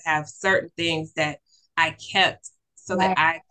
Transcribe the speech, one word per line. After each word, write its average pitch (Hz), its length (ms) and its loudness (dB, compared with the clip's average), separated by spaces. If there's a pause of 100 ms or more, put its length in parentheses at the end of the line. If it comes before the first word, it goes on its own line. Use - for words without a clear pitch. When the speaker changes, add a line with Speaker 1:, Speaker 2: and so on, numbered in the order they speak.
Speaker 1:
have 151 240 0
certain 190 480 -2
things 160 380 -4
that 151 240 -4 (380)
I 160 160 2
kept - 580 -2 (240)
so - 220 -6
that 185 220 0
Speaker 2:
Right. - 0 -
Speaker 1:
I 160 220 2 (100)